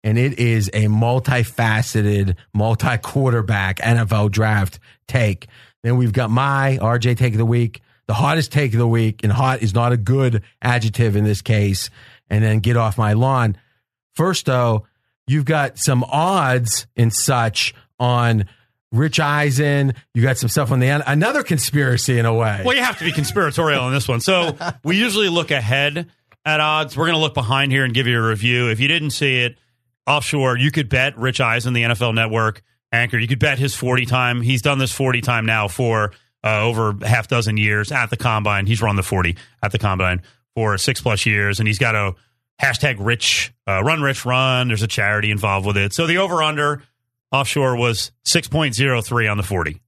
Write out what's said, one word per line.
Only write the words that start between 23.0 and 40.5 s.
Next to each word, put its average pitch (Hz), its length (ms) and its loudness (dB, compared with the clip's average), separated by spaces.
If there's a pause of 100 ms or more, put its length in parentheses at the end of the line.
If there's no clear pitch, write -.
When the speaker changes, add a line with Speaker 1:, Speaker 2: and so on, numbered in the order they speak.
Speaker 2:
be 160 80 -2
conspiratorial 156 680 0
on 127 100 -2
this 135 140 -2
one. 120 140 -2
So 175 360 0 (140)
Speaker 1:
<laughs> - 140 -16
Speaker 2:
we 170 140 0
usually 214 300 0
look 170 220 -2
ahead 143 580 0 (360)
at 151 160 0
odds. 151 360 -2
We're 160 100 0
gonna 165 120 0
look 156 160 0
behind 135 380 0
here 135 120 2
and 123 80 -2
give 123 140 0
you 120 160 2
a 113 60 2
review. 120 400 0
If 110 120 -2
you 135 80 2
didn't 156 220 -2
see 131 320 0
it, 120 140 -4 (500)
offshore, 135 520 0
you 139 120 2
could 143 180 -4
bet 131 300 0
Rich 120 220 -2
Eisen, 120 320 0
the 120 120 0
N 117 60 0
F 117 120 -2
L 120 100 0
Network 113 500 -2 (300)
anchor. 117 260 0
You 117 80 -2
could 127 140 -2
bet 139 180 0
his 135 160 -2
forty 123 320 -2
time. 123 360 0
He's 123 200 0
done 143 160 0
this 135 140 -2
forty 127 300 -2
time 113 240 0
now 110 200 0
for, 110 460 -2 (320)
uh, 107 180 0
over 110 400 0
half 113 240 0
dozen 110 300 0
years 104 340 0
at 123 200 -2
the 120 60 -4
Combine. 104 500 0
He's 104 160 0
run 104 140 0
the 95 60 0
forty 87 340 0 (260)
at 104 100 -2
the 117 60 -2
Combine 92 440 0 (320)